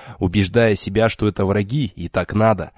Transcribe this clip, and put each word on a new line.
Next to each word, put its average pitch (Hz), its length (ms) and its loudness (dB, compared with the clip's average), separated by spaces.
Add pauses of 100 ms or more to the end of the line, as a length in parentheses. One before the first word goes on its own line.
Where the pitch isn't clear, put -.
(200)
убеждая 101 560 2
себя, 107 340 0
что - 180 -2
это 101 180 -2
враги, 104 500 -2
и 85 120 -8
так - 260 -4
надо, 107 440 2